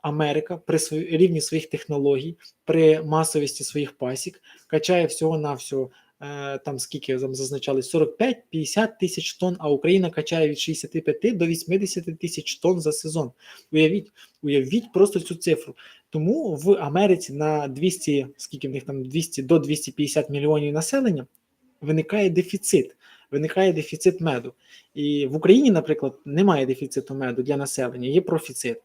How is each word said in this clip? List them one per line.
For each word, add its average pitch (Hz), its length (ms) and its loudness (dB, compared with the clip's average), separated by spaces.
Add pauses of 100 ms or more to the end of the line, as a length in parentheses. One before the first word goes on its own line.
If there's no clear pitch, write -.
Америка 151 560 -2
при - 200 -2
сво-, 160 400 -2
рівні 170 240 6
своїх 156 280 -4
технологій, 143 680 -2 (300)
при 160 380 6
масовості 156 600 0
своїх 147 340 -6
пасік - 440 -8 (260)
качає 165 380 2
всього-навсього, 143 840 -4 (300)
е, 143 360 -10
там 135 220 -8
скільки 135 380 -6
там 131 180 -6
зазначали, 135 460 -4
сорок 156 360 0
п'ять, 240 320 0
п'ятдесят 208 500 -2
тисяч 175 340 -4
тонн, 180 260 -2
а 156 100 -2
Україна 170 400 4
качає 160 400 0
від 143 100 -4
шістдесяти 160 420 -6
п'яти 156 300 0
до 170 140 0
вісімдесяти 170 680 -2
тисяч - 420 -8
тонн 175 260 0
за 151 100 0
сезон. 151 400 -4 (400)
Уявіть, 156 400 2 (300)
уявіть 143 520 0
просто 196 260 4
цю 165 160 -6
цифру. 165 400 -2 (340)
Тому 190 460 0
в 156 160 2
Америці 175 600 2
на 151 340 0
двісті, 143 600 0 (100)
скільки - 300 -10
в 135 40 -6
них 131 120 -8
там, 139 200 -6
двісті 139 400 -4
до 156 160 4
двісті 147 320 -2
п'ятдесят 147 380 -2
мільйонів 147 440 0
населення, 170 520 0 (560)
виникає 160 480 0
дефіцит, 175 680 0 (360)
виникає 160 420 2
дефіцит 165 480 -2
меду. 127 320 -4 (400)
І 147 340 -2
в 135 80 -4
Україні, 208 360 8
наприклад, 151 540 0
немає 151 400 4
дефіциту 131 500 -4
меду 127 280 -4
для 139 140 0
населення, 127 520 -4
є 165 120 4
профіцит. 135 640 -4